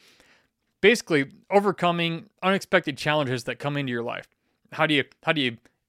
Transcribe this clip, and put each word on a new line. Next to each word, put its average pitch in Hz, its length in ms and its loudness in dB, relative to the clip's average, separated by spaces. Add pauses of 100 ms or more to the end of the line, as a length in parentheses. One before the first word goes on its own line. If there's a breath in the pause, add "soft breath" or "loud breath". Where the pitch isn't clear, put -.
(840 soft breath)
basically 175 460 2 (200)
overcoming 170 800 0 (140)
unexpected 185 560 0
challenges 143 460 -2
that 120 140 -8
come 143 200 -4
into 139 120 -4
your 120 120 -2
life. 113 260 -10 (440)
How 156 140 0
do 151 60 2
you, 139 120 2 (180)
how 165 100 0
do 156 80 -2
you 120 160 -2 (320)